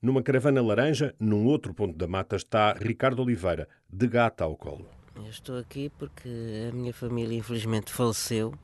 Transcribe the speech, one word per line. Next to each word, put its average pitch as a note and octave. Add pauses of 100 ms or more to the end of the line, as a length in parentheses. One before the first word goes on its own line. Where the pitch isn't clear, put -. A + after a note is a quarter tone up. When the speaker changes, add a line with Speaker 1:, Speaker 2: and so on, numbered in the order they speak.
Speaker 1:
Numa C3
caravana C3
laranja, B2+
num G#2+
outro A#2+
ponto F2
da F2
mata, F#2+
está G#2
Ricardo A#2+
Oliveira, F#2 (220)
de G2
gata A#2
ao D#2
colo. C#2+ (260)
Speaker 2:
Eu G#2+
estou B2
aqui C#3
porque C#3 (400)
a A#2+
minha A#2+
família, A#2
infelizmente, A2+
faleceu. A2+